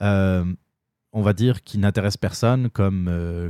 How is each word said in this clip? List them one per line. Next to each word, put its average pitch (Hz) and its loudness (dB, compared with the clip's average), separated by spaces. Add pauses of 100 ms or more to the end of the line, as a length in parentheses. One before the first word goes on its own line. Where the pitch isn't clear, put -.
euh, 95 2 (680)
on 107 -2
va 101 4
dire, 113 0
qui - -6
n'intéresse 101 0
personne, 120 0
comme, 95 -2
euh, 85 -4